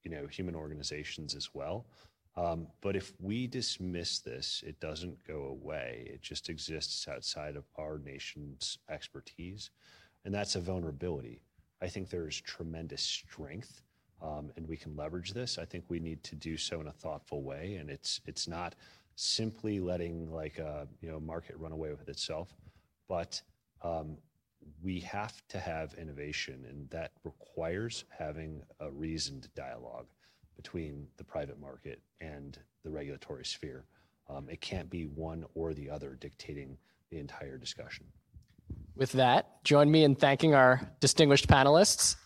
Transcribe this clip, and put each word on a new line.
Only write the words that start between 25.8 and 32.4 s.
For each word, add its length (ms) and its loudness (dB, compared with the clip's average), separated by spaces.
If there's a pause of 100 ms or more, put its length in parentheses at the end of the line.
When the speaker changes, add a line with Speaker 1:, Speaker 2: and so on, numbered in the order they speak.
Speaker 1:
innovation, 720 -8
and 220 -12
that 200 -6 (140)
requires 800 -6 (120)
having 440 -8 (180)
a 100 -8
reasoned 640 -6
dialogue 520 -12 (500)
between 520 -8 (100)
the 60 -16
private 360 -8
market 400 -14 (220)
and 380 -12 (240)